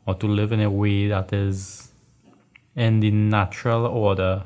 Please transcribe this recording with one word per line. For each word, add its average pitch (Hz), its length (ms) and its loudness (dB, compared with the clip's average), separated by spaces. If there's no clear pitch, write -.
or 95 80 -2
to 98 120 -2
live 104 240 0
in 110 100 0
a 107 100 2
way 101 360 0
that 98 260 -2
is 98 600 -4
in 113 260 2
the 107 100 2
natural 107 760 0
order 95 600 0